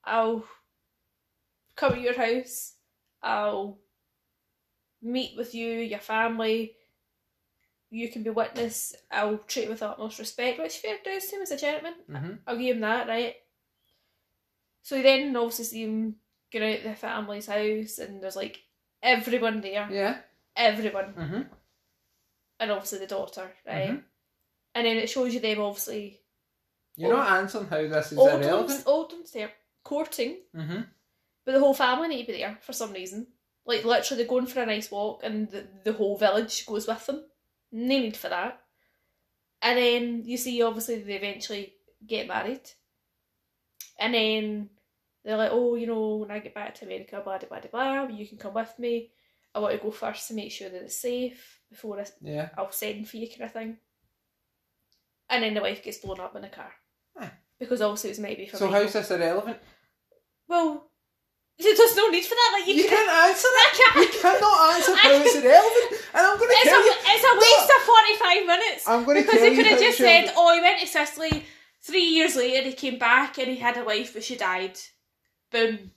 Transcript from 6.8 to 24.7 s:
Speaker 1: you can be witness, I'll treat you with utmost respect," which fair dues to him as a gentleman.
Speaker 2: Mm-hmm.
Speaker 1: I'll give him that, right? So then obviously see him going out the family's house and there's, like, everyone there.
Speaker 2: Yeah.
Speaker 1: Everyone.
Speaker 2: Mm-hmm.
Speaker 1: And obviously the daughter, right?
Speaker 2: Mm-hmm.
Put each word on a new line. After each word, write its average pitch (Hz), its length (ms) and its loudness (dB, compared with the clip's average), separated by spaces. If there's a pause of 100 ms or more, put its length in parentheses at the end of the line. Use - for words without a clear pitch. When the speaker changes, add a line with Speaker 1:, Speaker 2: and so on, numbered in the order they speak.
Speaker 1:
you 226 180 -10
can 226 140 -12
be 220 80 -6
witness, 226 640 -6 (160)
I'll 208 280 -4
treat 226 260 -8
you 214 60 -10
with 220 120 -10
utmost 214 380 -12
respect," 240 400 -8
which 320 180 -10
fair 415 260 -10
dues 381 220 -10
to 415 100 -12
him 392 60 -10
as 370 80 -10
a 285 60 -8
gentleman. 302 380 -8 (140)
Speaker 2:
Mm-hmm. 147 240 -12 (140)
Speaker 1:
I'll 240 100 -8
give 247 200 -4
him 220 60 -6
that, 233 260 -4
right? 233 260 -6 (1500)
So 269 200 -6
then 269 340 2
obviously 233 280 -4
see 226 200 -10
him 220 320 -6 (360)
going 220 220 -4
out 208 100 -8
the 220 100 -10
family's 214 520 -10
house 214 520 -4
and 196 240 -14
there's, 190 140 -10
like, 196 260 -12 (400)
everyone 226 580 0
there. 202 300 -8
Speaker 2:
Yeah. 196 280 -4 (360)
Speaker 1:
Everyone. 208 580 -2
Speaker 2:
Mm-hmm. 170 300 -10 (1160)
Speaker 1:
And 220 100 -6
obviously 196 300 -8
the 190 80 -12
daughter, 190 420 -12 (160)
right? 196 240 -6
Speaker 2:
Mm-hmm. 262 60 -6 (800)